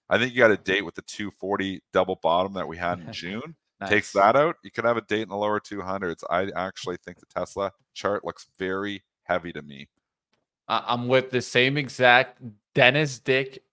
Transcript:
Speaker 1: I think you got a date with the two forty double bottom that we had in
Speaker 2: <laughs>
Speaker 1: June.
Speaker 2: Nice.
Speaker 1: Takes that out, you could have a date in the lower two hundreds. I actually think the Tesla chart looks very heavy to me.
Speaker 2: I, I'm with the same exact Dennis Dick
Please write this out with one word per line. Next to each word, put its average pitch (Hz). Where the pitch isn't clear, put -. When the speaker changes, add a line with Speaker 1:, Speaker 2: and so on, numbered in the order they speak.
Speaker 1:
I 101
think 120
you 127
got 113
a 95
date 95
with 85
the -
two 101
forty 95
double 92
bottom 90
that 87
we 80
had 87
in 85
Speaker 2:
<laughs> -
Speaker 1:
June. 113
Speaker 2:
Nice. 95
Speaker 1:
Takes 104
that 104
out, 156
you 101
could 113
have 117
a 113
date 107
in -
the 98
lower 104
two 101
hundreds. 92
I 95
actually 90
think -
the -
Tesla 92
chart 101
looks -
very 95
heavy 85
to 76
me. 71
Speaker 2:
I, 113
I'm 120
with 131
the 123
same 131
exact 127
Dennis 135
Dick 135